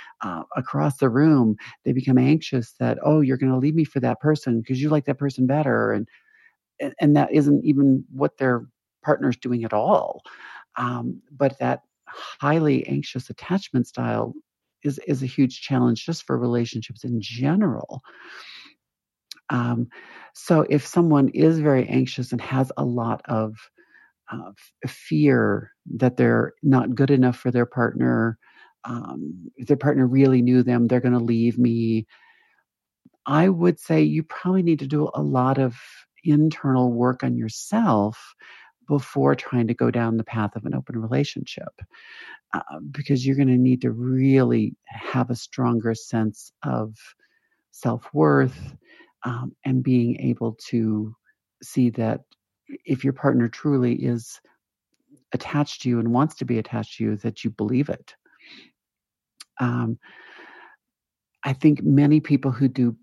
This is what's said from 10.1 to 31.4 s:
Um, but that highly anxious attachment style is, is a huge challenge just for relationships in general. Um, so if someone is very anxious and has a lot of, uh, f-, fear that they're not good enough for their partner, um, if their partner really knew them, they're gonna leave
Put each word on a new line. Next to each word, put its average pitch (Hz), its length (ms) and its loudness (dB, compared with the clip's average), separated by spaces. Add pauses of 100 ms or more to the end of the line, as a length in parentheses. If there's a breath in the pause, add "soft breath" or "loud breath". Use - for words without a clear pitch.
Um, 123 460 -6 (100)
but 135 280 -2
that 127 220 -2 (260)
highly 147 800 -2
anxious 139 420 -6
attachment 156 560 -2
style 117 480 -4 (500)
is, 143 240 -4
is 131 140 -2
a 131 60 -4
huge 131 340 0
challenge 123 420 0
just 165 220 -6
for 135 100 -4
relationships 120 680 -4
in 120 180 -4
general. 135 800 -2 (1500 loud breath)
Um, 120 400 -2 (440 loud breath)
so - 360 2
if 151 160 0
someone 151 440 4
is 160 300 4
very 135 280 2
anxious 127 440 -2
and 120 100 -4
has 131 360 -2
a 139 80 -2
lot 117 400 -4
of, 110 300 -4 (760 soft breath)
uh, 90 200 -12 (320)
f-, - 80 -8
fear 117 800 0 (260)
that 127 200 0
they're 117 360 2 (100)
not 127 320 2
good 135 160 2
enough 127 260 4
for 127 140 -4
their 120 140 2
partner, 120 760 -2 (460 soft breath)
um, 85 720 -12
if 123 120 -16
their 143 100 2
partner 139 300 2
really 131 340 4
knew 123 220 4
them, 120 240 2
they're 127 120 2
gonna 123 200 2
leave 117 400 0